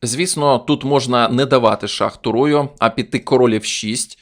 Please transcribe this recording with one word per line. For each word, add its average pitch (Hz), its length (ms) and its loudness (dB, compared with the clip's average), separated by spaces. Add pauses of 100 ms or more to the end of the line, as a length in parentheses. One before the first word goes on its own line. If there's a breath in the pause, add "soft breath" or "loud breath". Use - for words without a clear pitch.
Звісно, 143 560 0
тут 143 260 -2
можна 127 440 2
не 127 180 0
давати 117 420 2
шах - 280 -4
турою, 139 520 0 (100)
а 113 120 2
піти 120 280 -6
король 123 360 2
Ф 107 100 -4
шість - 560 -8